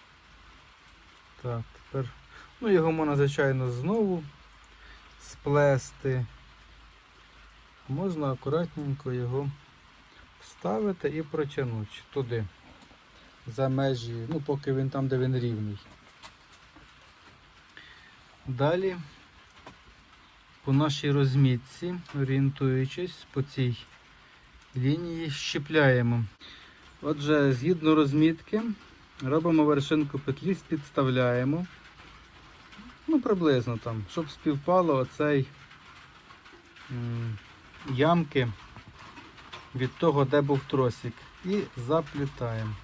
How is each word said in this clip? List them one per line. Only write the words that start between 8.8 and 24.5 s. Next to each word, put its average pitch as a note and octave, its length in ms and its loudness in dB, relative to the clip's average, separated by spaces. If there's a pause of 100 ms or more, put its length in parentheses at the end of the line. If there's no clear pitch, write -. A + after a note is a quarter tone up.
його B2 380 -2 (880)
вставити G3 680 -4
і D#3 140 -4
протягнути C#3 680 -4 (220)
туди, A#2 320 -4 (1000)
за C3+ 220 -2
межі, A#2+ 600 -2
ну, D#3 120 -2
поки C#3+ 320 -2
він C3 180 0
там, C3+ 180 -2
де B2+ 100 0
він B2+ 200 0
рівний. G#2+ 400 -4 (2750)
Далі E3 500 0 (1700)
по C3+ 80 0
нашій D3 380 2
розмітці, C#3 840 2 (260)
орієнтуючись C3+ 1120 -2
по C#3 100 -2
цій B2+ 340 -2 (1000)